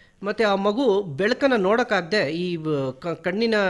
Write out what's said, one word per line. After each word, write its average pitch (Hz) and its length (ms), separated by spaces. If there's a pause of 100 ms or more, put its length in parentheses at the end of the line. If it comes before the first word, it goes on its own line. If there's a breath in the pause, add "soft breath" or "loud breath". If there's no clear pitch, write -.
(240 soft breath)
ಮತ್ತೆ 214 200
ಆ 202 120
ಮಗು 202 460
ಬೆಳಕನ್ನ 208 560
ನೋಡೋಕ್ಕಾಗ್ದೆ 196 720
ಈ 175 260
ಬ-, 147 340
ಕ-, 131 160
ಕಣ್ಣಿನ 202 480 (140)